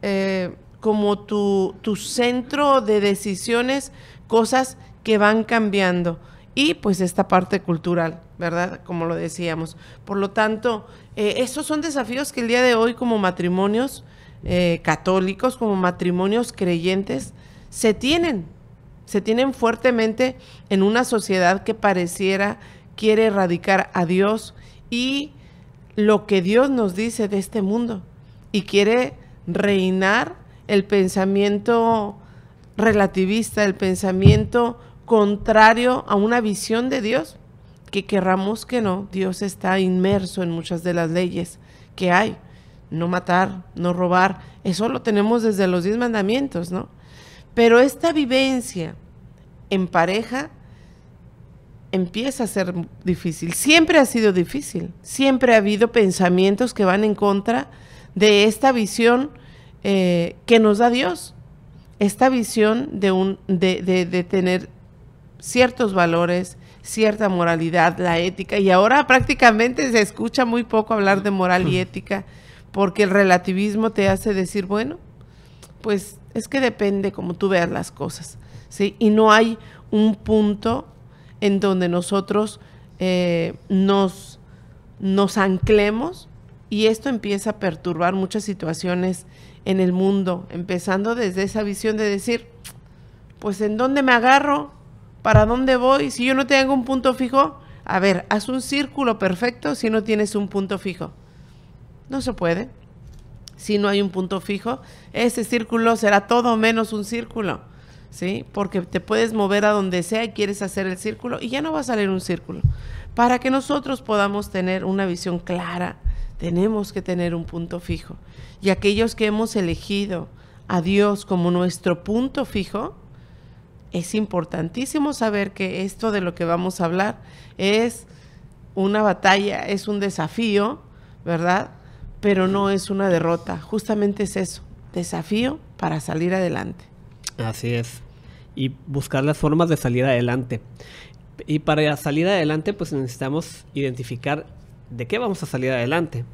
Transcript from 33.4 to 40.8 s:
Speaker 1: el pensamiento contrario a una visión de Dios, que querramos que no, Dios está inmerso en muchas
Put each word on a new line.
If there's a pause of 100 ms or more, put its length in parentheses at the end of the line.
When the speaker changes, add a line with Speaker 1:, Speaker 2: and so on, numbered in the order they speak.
Speaker 1:
el
pensamiento (280)
contrario
a
una
visión
de
Dios, (540)
que
querramos
que
no,
Dios
está
inmerso
en
muchas